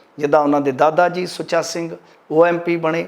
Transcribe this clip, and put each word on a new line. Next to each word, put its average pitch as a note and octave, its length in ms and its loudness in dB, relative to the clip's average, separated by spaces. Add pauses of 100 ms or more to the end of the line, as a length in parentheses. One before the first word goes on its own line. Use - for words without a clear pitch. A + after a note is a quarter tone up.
(180)
ਜਿੱਦਾਂ D3 240 4
ਉਹਨਾਂ C#3+ 200 2
ਦੇ C#3 100 -2
ਦਾਦਾ D#3 380 2
ਜੀ F3+ 160 -6
ਸੁੱਚਾ E3 360 -4
ਸਿੰਘ E3 340 -8 (360)
ਓ D#3+ 140 6
ਐਮ F3 120 2
ਪੀ E3+ 180 -2
ਬਣੇ, E3 320 -2